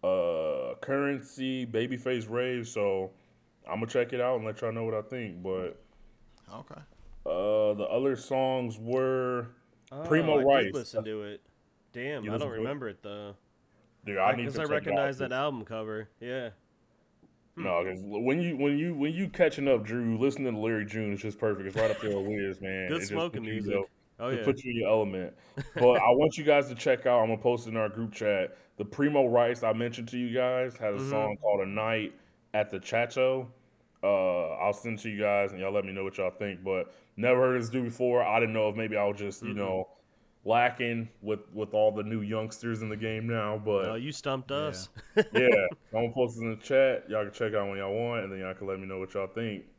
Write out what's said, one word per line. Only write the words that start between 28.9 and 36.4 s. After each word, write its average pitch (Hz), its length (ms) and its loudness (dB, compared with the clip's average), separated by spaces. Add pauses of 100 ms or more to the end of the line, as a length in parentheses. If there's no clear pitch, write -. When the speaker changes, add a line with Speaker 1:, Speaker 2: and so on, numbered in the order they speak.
Speaker 1:
Rice 120 360 4
I 113 100 4
mentioned 117 360 -2
to 123 100 -6
you 123 160 -2
guys 127 420 0
has 107 180 -2
a 101 40 -4
Speaker 3:
Mm-hmm. 135 120 -4
Speaker 1:
song 107 320 0
called 101 180 4
A 95 60 0
Night 107 480 -2 (400)
at 107 160 2
the 196 80 -6
Chacho. 131 680 0 (540)
Uh, 92 500 2
I'll 98 200 0
send 110 260 -6
it - 40 -14
to 113 80 -6
you 104 100 -6
guys, 101 320 2
and 92 80 -10
y'all 95 120 -2
let 101 120 0
me 95 80 -8
know 95 120 -4
what 95 120 -6
y'all 92 140 0
think. 95 340 -6